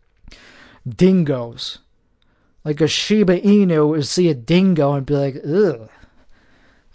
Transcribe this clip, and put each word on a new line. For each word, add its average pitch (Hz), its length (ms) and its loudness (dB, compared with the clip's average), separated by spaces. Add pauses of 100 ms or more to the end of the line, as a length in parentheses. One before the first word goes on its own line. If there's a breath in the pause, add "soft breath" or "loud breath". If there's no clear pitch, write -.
(880 loud breath)
dingoes. 135 920 -2 (840)
Like, 151 160 -4
a 156 60 4
Shiba 190 520 0
Inu 185 500 2
would 151 160 -2
see 180 240 0
a 151 40 0
dingo 156 600 0
and 135 120 -4
be 143 100 -2
like, 139 220 -2
"Ugh, 147 520 -2 (1040 soft breath)